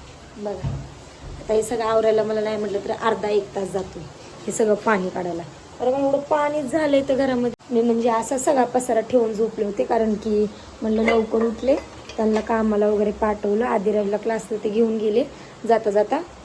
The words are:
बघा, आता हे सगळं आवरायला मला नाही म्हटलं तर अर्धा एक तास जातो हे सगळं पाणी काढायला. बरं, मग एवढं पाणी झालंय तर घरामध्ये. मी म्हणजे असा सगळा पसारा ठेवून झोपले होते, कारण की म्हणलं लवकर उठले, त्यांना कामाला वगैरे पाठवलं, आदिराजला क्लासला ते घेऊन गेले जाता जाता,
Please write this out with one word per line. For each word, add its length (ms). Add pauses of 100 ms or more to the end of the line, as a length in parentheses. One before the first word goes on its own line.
(360)
बघा, 320 (680)
आता 140
हे 100
सगळं 220
आवरायला 380
मला 180
नाही 160
म्हटलं 220
तर 120
अर्धा 380
एक 280
तास 140
जातो 280 (480)
हे 60
सगळं 220
पाणी 340
काढायला. 340 (380)
बरं, 120
मग 60
एवढं 200
पाणी 440
झालंय 460
तर 60
घरामध्ये. 600
मी 80
म्हणजे 260
असा 300
सगळा 260
पसारा 360
ठेवून 320
झोपले 320
होते, 200
कारण 300
की 320 (360)
म्हणलं 200
लवकर 360
उठले, 380 (400)
त्यांना 240
कामाला 460
वगैरे 240
पाठवलं, 540
आदिराजला 520
क्लासला 480
ते 40
घेऊन 300
गेले 260 (440)
जाता 220
जाता, 320 (220)